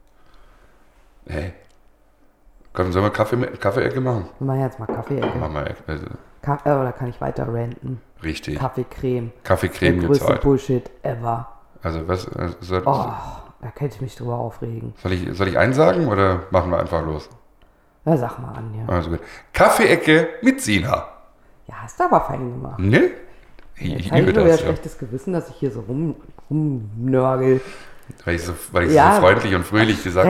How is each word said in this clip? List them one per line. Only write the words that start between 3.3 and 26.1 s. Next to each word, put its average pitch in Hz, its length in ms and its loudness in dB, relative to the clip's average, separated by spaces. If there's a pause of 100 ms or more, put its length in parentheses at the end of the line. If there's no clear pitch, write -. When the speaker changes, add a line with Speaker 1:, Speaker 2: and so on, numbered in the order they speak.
Speaker 1:
mit, - 240 -4
Kaffee-Ecke 123 420 0
machen? 120 280 -2 (100)
Speaker 2:
Wir 135 80 -4
machen 135 140 0
jetzt 127 180 -4
mal 110 60 -10
Kaffee-Ecke. - 540 -4
Speaker 1:
Machen 78 160 -4
wir 71 120 -4
Ecke, - 200 -12
also 78 180 -6 (380)
Speaker 2:
Ka-, 143 200 -2
äh, 147 160 2
oder 127 120 -2
kann 123 160 -8
ich 120 120 -10
weiter 131 280 -6
ranten? 117 520 -6 (240)
Speaker 1:
Richtig. 76 360 -6
Speaker 2:
Kaffee-Creme. 123 720 -4 (120)
Speaker 1:
Kaffee-Creme 90 560 2
Speaker 2:
Der - 20 0
Speaker 1:
gibt's 139 180 4
Speaker 2:
größte - 140 2
Speaker 1:
heute. - 120 -4
Speaker 2:
Bullshit 131 460 0 (120)
ever. 117 440 -4 (340)
Speaker 1:
Also 82 260 -4
was, 92 200 -2
äh, - 220 -6 (120)
soll, 90 240 -2
Speaker 2:
Oh, - 200 0 (560)
da 113 140 -12
könnte 143 200 -6
ich - 60 -12
mich 123 140 -10
drüber 120 200 -6
aufregen. 117 640 -8
Speaker 1:
soll 92 120 -2
ich, 90 220 -4
soll 95 120 0
ich 85 100 0
einen 113 160 4
sagen 165 340 4
oder 95 440 2
machen 92 180 2
wir 87 100 2
einfach 82 240 -2
los? 78 260 -6 (760)
Speaker 2:
Ja, 160 100 4
sag 120 240 -4
mal 123 140 -12
an, 110 220 -12
ja. 110 180 -4
Speaker 1:
Also 82 160 0
gut. 82 100 -2 (340)
Kaffee-Ecke 165 760 4 (140)
mit 262 180 4
Sina. 104 460 0 (600)
Speaker 2:
Ja, - 140 -16
hast - 180 -10
du 349 60 2
aber 233 160 4
fein 135 320 -6
gemacht. 127 260 -10
Speaker 1:
Ne? 151 300 4 (680)
Ich, - 140 -8
Speaker 2:
Jetzt 135 120 -4
Speaker 1:
ich 92 100 -6
Speaker 2:
hab 170 80 4
ich 185 60 6
Speaker 1:
liebe 190 120 4
Speaker 2:
nur 196 80 4
wieder 165 80 8
Speaker 1:
das, 156 80 4
ja. 165 60 -4
Speaker 2:
schlechtes 160 300 -4
Gewissen, 131 360 -8
dass 165 160 -4
ich - 60 -18
hier 135 160 -4
so 113 100 -10
rum, 135 340 -4 (340)